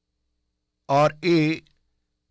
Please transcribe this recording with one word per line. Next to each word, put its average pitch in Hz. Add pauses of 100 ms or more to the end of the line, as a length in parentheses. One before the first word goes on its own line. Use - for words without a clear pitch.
(880)
ਔਰ 151
ਇਹ 160 (680)